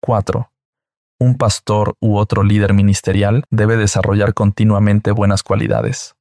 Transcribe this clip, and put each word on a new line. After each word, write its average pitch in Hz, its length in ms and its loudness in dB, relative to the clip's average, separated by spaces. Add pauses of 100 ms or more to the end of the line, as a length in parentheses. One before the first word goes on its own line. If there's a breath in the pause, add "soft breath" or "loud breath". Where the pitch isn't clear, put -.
Cuatro, 117 500 -2 (680)
un 127 180 2
pastor 104 640 -2
u 107 160 0
otro 101 260 0
líder 101 300 2
ministerial 101 760 0
debe 110 280 0
desarrollar 101 560 0
continuamente 104 800 2
buenas 101 300 0
cualidades. 57 800 -4